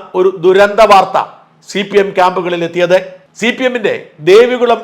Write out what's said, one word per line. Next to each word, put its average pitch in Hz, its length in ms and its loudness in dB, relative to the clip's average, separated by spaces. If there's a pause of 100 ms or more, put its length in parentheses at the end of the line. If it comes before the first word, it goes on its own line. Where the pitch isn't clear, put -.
(180)
ഒരു 185 120 2 (140)
ദുരന്ത 202 460 2
വാർത്ത 185 280 4 (520)
സി 190 200 -6
പി 196 120 0
എം 196 160 -2
ക്യാമ്പുകളിൽ 180 480 -2
എത്തിയത്. 175 300 0 (440)
സി 233 160 -2
പി 262 120 -8
എമ്മിന്റെ 220 260 -4 (340)
ദേവികുളം 233 560 2